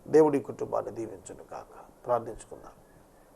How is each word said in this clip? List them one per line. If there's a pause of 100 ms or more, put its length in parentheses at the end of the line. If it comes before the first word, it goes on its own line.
దేవుడి
కుటుంబాన్ని
దీవించును
కాక.
ప్రార్థించుకుందాం. (640)